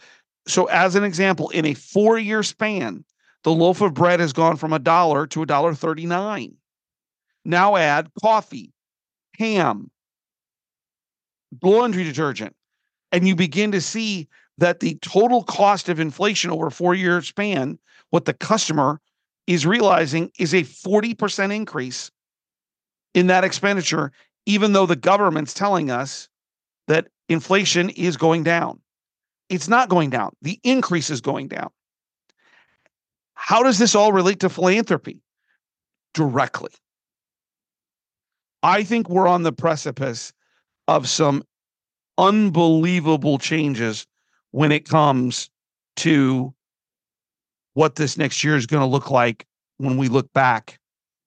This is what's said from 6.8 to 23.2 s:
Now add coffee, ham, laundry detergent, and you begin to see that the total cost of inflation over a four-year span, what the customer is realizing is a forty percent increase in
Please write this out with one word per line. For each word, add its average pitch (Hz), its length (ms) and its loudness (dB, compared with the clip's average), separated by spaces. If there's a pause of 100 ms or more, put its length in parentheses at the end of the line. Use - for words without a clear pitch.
Now 180 300 4
add 160 340 2 (120)
coffee, 208 520 -2 (640)
ham, 180 540 -2 (1700)
laundry 208 440 2
detergent, 135 500 -6 (560)
and 175 160 2
you 190 80 4
begin 185 380 0
to 196 80 -2
see 208 480 -8 (300)
that 175 200 0
the 165 240 -4
total 233 400 2
cost 202 460 0
of 165 100 -4
inflation 170 540 -4
over 160 160 -4
a - 20 -6
four-year 180 520 0
span, 160 580 -6 (300)
what 175 160 0
the 139 80 -2
customer 151 680 0 (480)
is 160 180 2
realizing 175 720 2
is 160 160 -2
a 185 80 4
forty 208 500 -2
percent 202 400 -4
increase 151 600 -10 (1000)
in 180 140 4